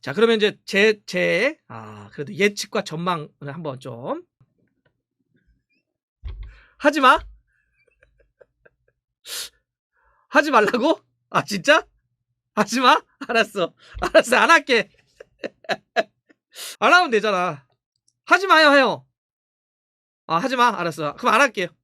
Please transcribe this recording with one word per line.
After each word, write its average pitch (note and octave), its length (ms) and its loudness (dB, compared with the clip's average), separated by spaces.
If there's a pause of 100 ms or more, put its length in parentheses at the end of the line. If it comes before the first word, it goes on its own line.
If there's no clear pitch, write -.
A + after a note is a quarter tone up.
자, C#3 120 -10
그러면 A3+ 240 2
이제 G3+ 280 -2
제, G#3+ 400 0
제, F3+ 520 -2 (100)
아, G#2+ 460 -18
그래도 D3+ 200 -14
예측과 G3+ 500 -4
전망을 E3 460 -8 (180)
한번 C#3+ 320 -12
좀. C3+ 440 -12 (2500)
하지 D4 240 0
마. C4+ 180 4 (3000)
하지 D4+ 220 2
말라고? B3 480 2 (300)
아, - 140 -2
진짜? C#4 420 0 (680)
하지 G#3+ 240 -2
마? C4+ 220 4 (260)
알았어. G3+ 460 -2 (260)
알았어. C4+ 380 2
안 A3 140 2
할게. C#4+ 380 2 (520)
<laughs> - 1400 -10
안 B3 140 4
하면 F4+ 160 4
되잖아. F#3+ 560 -2 (600)
하지 F4+ 220 2
마요, E4 240 6
해요. A#3+ 340 2 (1200)
아, E3 100 -2
하지 C4 180 -2
마. A#3+ 140 4 (100)
알았어. D#3 360 -6
그럼 A#3+ 180 0
안 A#3 80 4
할게요. G#3+ 260 -2 (160)